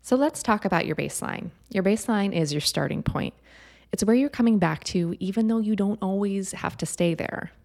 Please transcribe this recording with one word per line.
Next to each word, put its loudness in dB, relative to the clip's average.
So 0
let's 0
talk 0
about 0
your -4
baseline. -8
Your -2
baseline 0
is 0
your -2
starting -2
point. -2
It's -2
where 8
you're 4
coming 4
back 2
to, 0
even 0
though 2
you 0
don't 0
always -2
have -6
to -4
stay 0
there. -6